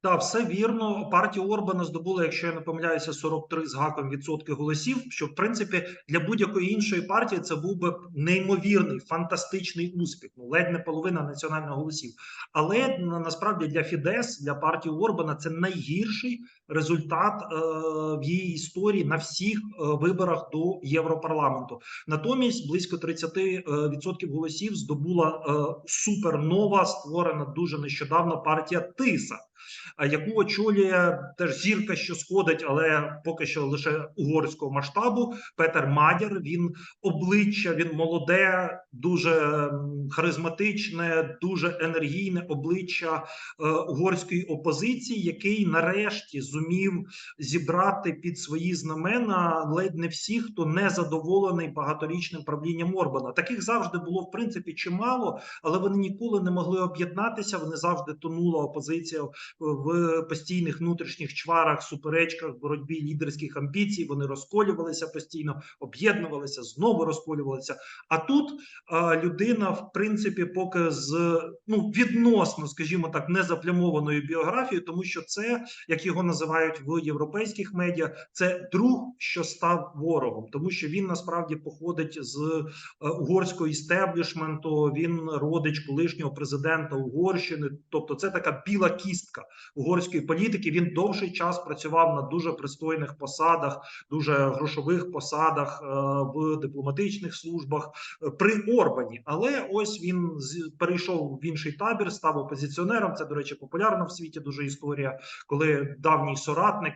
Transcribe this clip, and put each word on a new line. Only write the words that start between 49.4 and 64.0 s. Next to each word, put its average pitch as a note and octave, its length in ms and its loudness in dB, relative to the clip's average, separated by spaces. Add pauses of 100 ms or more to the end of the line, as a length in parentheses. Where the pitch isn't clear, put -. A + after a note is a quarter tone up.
ледь F#3 200 0
не E3 120 -2
всіх, A3+ 380 -2
хто E3+ 200 -2
не F#3 240 4
задоволений E3+ 800 2
багаторічним D#3 760 -4
правлінням E3 520 -2
Орбана. C3 360 0
Таких F3 320 -2
завжди G3 340 0
було, F3+ 240 -2
в - 100 -10
принципі, F3+ 420 -4
чимало, G#3 680 -2 (240)
але D#3+ 140 2
вони G3 200 2
ніколи G3 440 0
не F3+ 100 2
могли F3+ 300 2
об'єднатися, F#3 760 -2
вони D#3+ 180 -4
завжди E3 380 0
тонула E3 500 0
опозиція D#3 600 -4
в, - 80 -8 (280)
в D#3+ 720 2
постійних E3 500 -2
внутрішніх E3+ 540 -4
чварах, D#3+ 500 2
суперечках, D#3 680 0 (100)
боротьбі D3 400 -4
лідерських D3 560 -4
амбіцій, F3 480 0